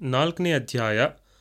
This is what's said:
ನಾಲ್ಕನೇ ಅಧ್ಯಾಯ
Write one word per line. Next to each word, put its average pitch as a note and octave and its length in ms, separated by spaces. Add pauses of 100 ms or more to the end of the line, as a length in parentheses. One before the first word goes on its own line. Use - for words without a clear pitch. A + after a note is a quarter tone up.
ನಾಲ್ಕನೇ E3 520
ಅಧ್ಯಾಯ A#2+ 560 (320)